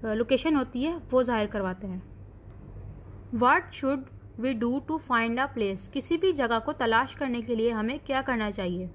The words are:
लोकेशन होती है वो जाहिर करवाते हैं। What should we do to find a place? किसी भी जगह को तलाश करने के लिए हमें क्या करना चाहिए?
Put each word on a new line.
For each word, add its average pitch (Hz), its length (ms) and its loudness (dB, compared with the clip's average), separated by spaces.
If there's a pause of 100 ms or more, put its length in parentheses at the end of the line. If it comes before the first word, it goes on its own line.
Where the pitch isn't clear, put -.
लोकेशन 240 500 4
होती 254 280 0
है 330 180 -2 (100)
वो 254 120 6
जाहिर 226 240 2
करवाते 196 400 -2
हैं। 185 140 -6 (1300)
What 254 380 4
should 269 280 0 (400)
we 262 220 0
do 240 80 2 (100)
to 311 160 -4 (140)
find 233 280 2
a 277 80 2 (100)
place? 196 300 -2
किसी 330 300 -2
भी 370 160 4
जगह 233 260 2
को 208 140 -2
तलाश 240 400 2
करने 240 280 -2
के 233 140 -2
लिए 226 160 2
हमें 226 280 -2
क्या 269 220 0
करना 226 300 0
चाहिए? 180 440 -4